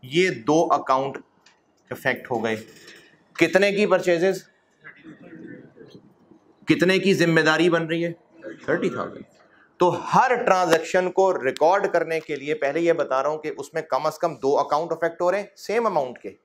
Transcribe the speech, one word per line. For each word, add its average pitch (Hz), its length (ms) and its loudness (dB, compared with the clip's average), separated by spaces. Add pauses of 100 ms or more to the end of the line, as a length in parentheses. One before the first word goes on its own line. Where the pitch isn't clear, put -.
ये 165 260 2
दो 147 400 2
account 135 480 0 (720)
effect - 400 -4
हो 117 80 -2
गए। 110 160 -2 (800)
कितने 185 360 4
की 208 160 2
purchases, 180 600 0 (2250)
कितने 175 320 2
की 190 160 2
जिम्मेदारी 160 540 4
बन 170 140 2
रही 165 180 -4
है? 170 100 -2 (480)
थर्टी 180 300 -2
थाउजेंड। 95 340 -10 (560)
तो 175 100 4 (120)
हर 247 340 2
transaction 185 760 2
को 190 240 2
record 156 540 0
करने 165 320 -2
के 156 160 -8
लिए 143 180 -6
पहले 151 260 -4
ये 170 140 2
बता 135 280 0
रहा 147 100 -2
हूं 156 60 -6
कि 156 140 -8
उसमें 151 340 -10
कम 147 240 -2
से 151 120 -8
कम 165 140 -2
दो 135 200 -2
account 147 360 0
effect 165 300 -4
हो 175 80 2
रहे 196 120 -2
हैं - 160 -14
same 226 280 -2
amount 143 320 -2
के। 95 280 -16